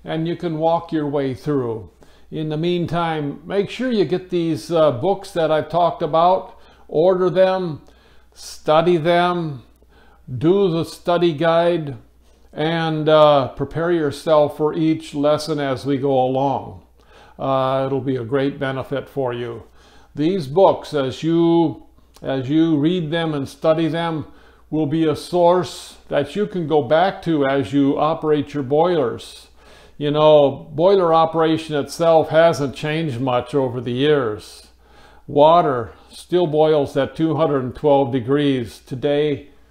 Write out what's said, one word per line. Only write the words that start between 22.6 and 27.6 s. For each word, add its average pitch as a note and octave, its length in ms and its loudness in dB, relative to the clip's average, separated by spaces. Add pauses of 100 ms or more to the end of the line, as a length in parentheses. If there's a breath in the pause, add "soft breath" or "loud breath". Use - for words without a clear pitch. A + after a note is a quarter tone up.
read D#3+ 340 0
them E3 220 -2
and C#3 160 -4
study D#3+ 400 0
them, E3 380 -4 (440 soft breath)
will D#3 160 -2
be D#3+ 220 0
a D3 80 0
source - 800 0 (120)
that C#3+ 280 -2
you G#3 100 -2
can F3 200 -6
go D3+ 160 2
back E3 400 0
to D3+ 240 0
as C3+ 260 -2